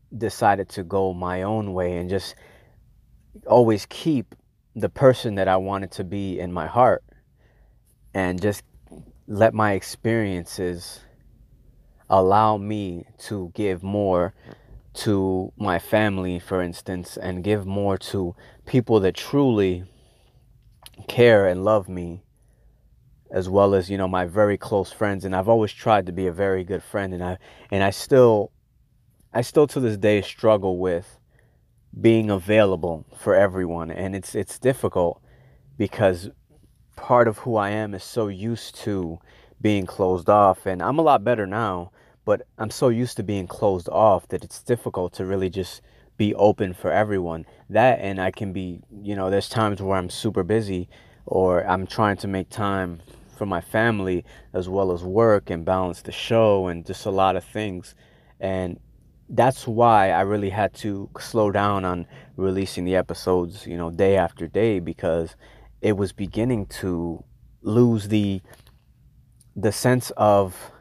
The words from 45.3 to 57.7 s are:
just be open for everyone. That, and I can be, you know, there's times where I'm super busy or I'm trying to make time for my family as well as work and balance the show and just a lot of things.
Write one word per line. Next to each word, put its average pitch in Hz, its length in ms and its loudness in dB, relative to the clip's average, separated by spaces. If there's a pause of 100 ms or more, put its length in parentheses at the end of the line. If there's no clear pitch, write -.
just 92 300 -8 (360)
be 107 180 0
open 101 400 2
for 90 180 -4
everyone. 90 540 -2 (240)
That, 113 300 4
and 98 200 -6
I 95 100 -2
can 95 220 -8
be, 90 300 -8 (200)
you 101 140 -8
know, 95 140 -2
there's 101 180 0
times 104 320 0
where 98 160 -2
I'm 90 140 -4
super 101 340 -4
busy 98 440 -2 (360)
or 92 420 2
I'm 92 200 0
trying 104 320 0
to 104 100 -8
make 95 220 -4
time 95 500 -4 (360)
for 107 100 -6
my 90 160 -4
family 104 640 0 (280)
as 92 160 -4
well 95 240 0
as 87 100 -6
work 101 460 2
and 85 160 -6
balance 92 380 -2
the 87 100 -14
show 104 540 2
and 85 180 -6
just - 220 -10
a 107 40 -4
lot 95 260 2
of 87 80 -8
things. 98 500 -8 (440)